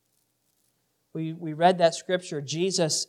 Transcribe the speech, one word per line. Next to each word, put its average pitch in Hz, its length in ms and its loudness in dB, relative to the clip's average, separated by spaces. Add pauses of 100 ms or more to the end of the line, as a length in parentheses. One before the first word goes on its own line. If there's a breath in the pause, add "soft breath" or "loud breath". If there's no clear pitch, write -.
(1120)
We, 160 200 -6
we 165 200 -10
read 175 260 4
that 165 160 4
scripture, 180 460 -6
Jesus 160 680 -2